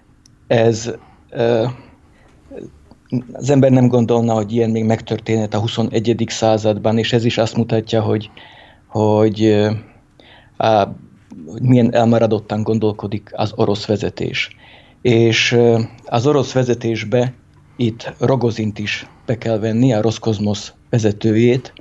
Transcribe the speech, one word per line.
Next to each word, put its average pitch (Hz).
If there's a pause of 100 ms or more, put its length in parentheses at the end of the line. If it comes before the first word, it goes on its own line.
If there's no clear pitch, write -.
(460)
ez, 117 (400)
ö, 117 (1700)
az -
ember 135
nem 127
gondolna, 117
hogy 107
ilyen 117
még 113
megtörténhet 110
a 110
huszonegyedik 113
században, 107
és 110
ez 117
is 117
azt 110
mutatja, 113
hogy, 107 (560)
hogy, 107
ö, 107 (840)
a, 110 (640)
hogy 104
milyen 123
elmaradottan 113
gondolkodik 104
az 107
orosz 104
vezetés. 90 (460)
És, 113
ö, 120 (240)
az 120
orosz 147
vezetésbe 120 (440)
itt 117
Rogozint 113
is - (200)
be 110
kell 113
venni, 113
a 107
Roszkozmosz 104 (180)
vezetőjét. 113